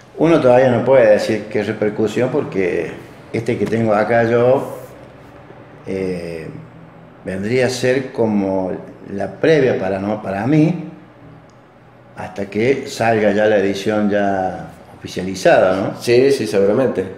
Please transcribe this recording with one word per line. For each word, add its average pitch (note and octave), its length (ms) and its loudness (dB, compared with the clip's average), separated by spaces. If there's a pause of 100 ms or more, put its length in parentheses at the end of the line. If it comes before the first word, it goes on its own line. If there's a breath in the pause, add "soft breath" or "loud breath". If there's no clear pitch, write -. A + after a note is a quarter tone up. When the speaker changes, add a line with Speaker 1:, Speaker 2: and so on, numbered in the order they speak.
(180)
Speaker 1:
uno D#3 240 4
todavía B2+ 280 6
no A#2+ 140 0
puede B2+ 280 6
decir G#2 380 0
qué G#2+ 140 -2
repercusión, G#2+ 680 -2
porque F2 600 -2 (400)
este A2+ 260 -2
que G2+ 80 -2
tengo A2 280 0
acá G#2+ 360 2
yo, B2 480 2 (1080)
eh, E2+ 600 -6 (760)
vendría G#2 420 -2
a - 20 -2
ser B2+ 420 -2
como F#2+ 600 -2 (420)
la G2 260 -6
previa C3+ 400 2
para, F#2+ 200 -4
no, G#2+ 220 -4
para G2 260 -6
mí, D#3 360 2 (1300)
hasta G2+ 320 -10
que B2+ 380 -2
salga A2 440 2
ya G#2 140 2
la G#2+ 120 4
edición G2+ 520 0
ya F#2+ 580 -2 (300)
oficializada, F#2+ 800 0
¿no? A2+ 220 -6
Speaker 2:
Sí, B2+ 300 4
sí, A#2 160 -2
seguramente. G#2+ 560 0 (140)